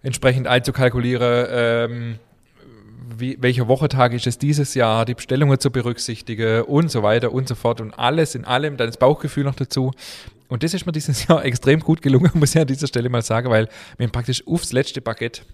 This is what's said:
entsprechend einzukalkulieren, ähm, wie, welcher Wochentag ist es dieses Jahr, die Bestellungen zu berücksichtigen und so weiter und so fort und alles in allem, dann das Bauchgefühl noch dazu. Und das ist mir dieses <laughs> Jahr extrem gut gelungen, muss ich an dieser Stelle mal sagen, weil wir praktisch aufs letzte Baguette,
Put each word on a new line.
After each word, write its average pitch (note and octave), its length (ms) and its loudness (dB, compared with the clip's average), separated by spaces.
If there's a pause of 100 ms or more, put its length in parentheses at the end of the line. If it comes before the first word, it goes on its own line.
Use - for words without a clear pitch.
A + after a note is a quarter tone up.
entsprechend C3 440 0
einzukalkulieren, B2 1040 0
ähm, A#2 640 -2 (1000)
wie, B2+ 240 -6
welcher B2 280 2
Wochentag C3 460 2
ist A#2+ 120 -4
es A#2+ 120 -2
dieses D3 360 0
Jahr, A2+ 300 2
die A#2+ 100 -4
Bestellungen C#3 440 2
zu C3+ 120 0
berücksichtigen A#2 920 -2
und D3 280 2
so A#2+ 120 -2
weiter A2+ 300 2
und C3 160 -4
so B2 60 -4
fort A#2 260 -2
und A2 180 -10
alles C#3+ 360 0
in A#2+ 100 -10
allem, C#3 320 -2
dann A#2 100 0
das A#2 100 -8
Bauchgefühl C#3+ 480 0
noch C#3 100 -2
dazu. C3 380 -2 (560)
Und A#2+ 140 -4
das E3 120 -2
ist F3+ 120 -6
mir F3 60 -4
dieses D3+ 340 -4
<laughs> - 20 -2
Jahr E3 160 4
extrem C3+ 360 2
gut D#3+ 200 0
gelungen, C#3 340 4
muss D3 200 2
ich E3 60 6
an D#3 60 2
dieser C3+ 200 -4
Stelle B2 220 -4
mal B2 140 -2
sagen, A#2 280 -2
weil A2 180 2 (300)
wir A#2+ 100 -2
praktisch B2 380 -6
aufs - 260 -4
letzte C3 280 -2
Baguette, A#2 420 -8 (120)